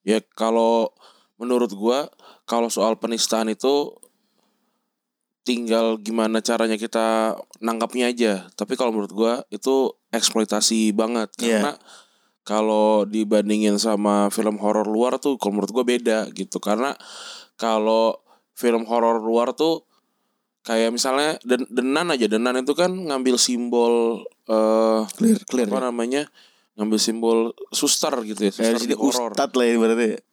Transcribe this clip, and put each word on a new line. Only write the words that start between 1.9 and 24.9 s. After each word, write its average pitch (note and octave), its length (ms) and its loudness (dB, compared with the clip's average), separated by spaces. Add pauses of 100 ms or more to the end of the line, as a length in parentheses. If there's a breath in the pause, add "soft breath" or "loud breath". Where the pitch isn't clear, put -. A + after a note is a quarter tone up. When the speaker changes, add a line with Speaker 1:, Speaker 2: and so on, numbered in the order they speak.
Speaker 1:
kalau A#2 240 0
soal A2 300 0
penistaan A2+ 500 -2
itu C3+ 460 0 (1500)
tinggal A2+ 560 0
gimana A2 440 -2
caranya A2+ 340 0
kita A2 640 -2 (220)
nangkapnya A2+ 520 -2
aja. A#2 220 2 (200)
Tapi G#2 220 -6
kalau B2 160 0
menurut G#2 200 -4
gua A2+ 220 0 (160)
itu C3 440 0 (160)
eksploitasi A2 840 0
banget. A2 440 -2
Speaker 2:
Iya. A#2 120 -2 (100)
Speaker 1:
Karena G#2 140 -2 (680 soft breath)
kalau G#2+ 640 2
dibandingin G#2+ 720 2
sama G#2 520 2
film G#2+ 280 -2
horor G#2 280 0
luar A#2 320 0
tuh, C#3 200 -2
kalau G#2 200 -2
menurut G2 140 -2
gua B2 140 0
beda A#2 480 0
gitu. F#2+ 260 -10
Karena A2+ 340 -2 (640 loud breath)
kalau A2 640 2 (360 soft breath)
film A#2 320 0
horor A#2 360 2
luar A#2 320 0
tuh D#3+ 320 -2 (760)
kayak A2+ 300 0
misalnya C3+ 500 0
Den-, B2 260 -2
Denan C3+ 440 0
aja, B2 160 2
Denan B2 320 0
itu C3+ 160 -2
kan F3 160 2
ngambil C#3 460 0
simbol, A#2 840 0 (240)
eh, A2 640 2